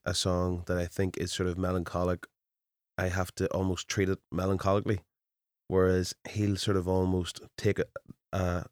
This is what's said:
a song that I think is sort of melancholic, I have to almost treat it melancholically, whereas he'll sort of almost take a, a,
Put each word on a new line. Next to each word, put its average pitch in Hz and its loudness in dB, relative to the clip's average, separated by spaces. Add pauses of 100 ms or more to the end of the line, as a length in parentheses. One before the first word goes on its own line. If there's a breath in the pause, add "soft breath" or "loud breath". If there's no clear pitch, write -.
a 90 -2
song 90 0
that 90 0
I 87 -2
think 92 -2
is 90 -4
sort 90 -2
of 87 -4
melancholic, 90 -2 (680)
I 92 0
have 90 -2
to 92 0
almost 95 -2
treat 95 2
it 95 0 (140)
melancholically, 98 0 (680)
whereas 92 4 (160)
he'll 101 0
sort 98 0
of 90 -2
almost 92 0 (140)
take - 2
a, 95 2 (480)
a, 90 0